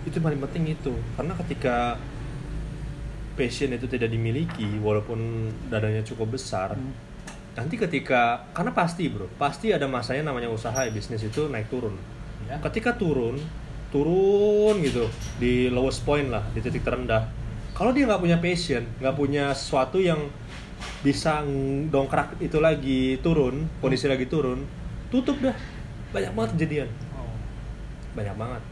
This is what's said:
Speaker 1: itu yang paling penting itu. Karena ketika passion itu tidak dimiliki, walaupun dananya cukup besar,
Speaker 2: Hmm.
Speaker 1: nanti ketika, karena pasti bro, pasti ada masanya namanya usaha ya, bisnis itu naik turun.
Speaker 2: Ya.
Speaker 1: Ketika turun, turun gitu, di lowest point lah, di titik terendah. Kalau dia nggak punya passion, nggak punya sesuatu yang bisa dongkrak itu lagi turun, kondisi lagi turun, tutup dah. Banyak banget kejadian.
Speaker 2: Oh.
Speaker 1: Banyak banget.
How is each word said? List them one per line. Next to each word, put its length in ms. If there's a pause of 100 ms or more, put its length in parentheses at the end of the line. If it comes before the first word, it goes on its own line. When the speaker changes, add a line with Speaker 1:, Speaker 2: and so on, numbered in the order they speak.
Speaker 1:
itu 100
yang 120
paling 160
penting 280
itu. 220 (200)
Karena 240
ketika 400 (1600)
passion 400
itu 140
tidak 220
dimiliki, 680
walaupun 400 (480)
dananya 380
cukup 320
besar, 400
Speaker 2:
Hmm. 160 (600)
Speaker 1:
nanti 240
ketika, 460 (300)
karena 180
pasti 380
bro, 260
pasti 380
ada 140
masanya 420
namanya 200
usaha 280
ya, 140
bisnis 300
itu 280
naik 180
turun. 300 (480)
Speaker 2:
Ya. 160
Speaker 1:
Ketika 340
turun, 460 (500)
turun 920
gitu, 280 (280)
di 320
lowest 360
point 240
lah, 220
di 100
titik 220
terendah. 440 (460)
Kalau 180
dia 140
nggak 160
punya 180
passion, 460 (120)
nggak 180
punya 360
sesuatu 480
yang 300 (720)
bisa 400 (480)
dongkrak 500
itu 200
lagi 600
turun, 460 (140)
kondisi 280
lagi 200
turun, 420 (400)
tutup 300
dah. 180 (540)
Banyak 220
banget 220
kejadian. 340 (240)
Speaker 2:
Oh. 200 (800)
Speaker 1:
Banyak 220
banget. 380